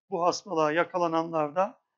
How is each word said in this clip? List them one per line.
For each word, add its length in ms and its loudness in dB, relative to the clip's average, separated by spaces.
bu 160 0
hastalığa 460 0
yakalananlarda 1080 0